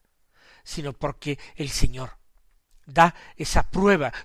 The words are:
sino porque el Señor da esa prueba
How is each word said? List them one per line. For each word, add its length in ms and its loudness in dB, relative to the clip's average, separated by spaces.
sino 300 -10
porque 440 -8
el 140 -8
Señor 480 -2
da 300 4
esa 340 0
prueba 420 0